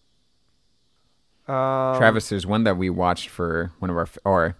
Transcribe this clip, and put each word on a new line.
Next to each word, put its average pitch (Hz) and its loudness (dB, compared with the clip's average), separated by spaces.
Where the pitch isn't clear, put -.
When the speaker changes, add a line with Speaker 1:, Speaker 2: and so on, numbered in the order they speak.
Speaker 1:
Um, 131 -2
Speaker 2:
Travis, 113 4
there's 95 -4
one 107 0
that 95 2
we 92 0
watched 87 -2
for 85 -4
one 92 -4
of 87 -4
our, 85 0
f-, - -10
or 87 2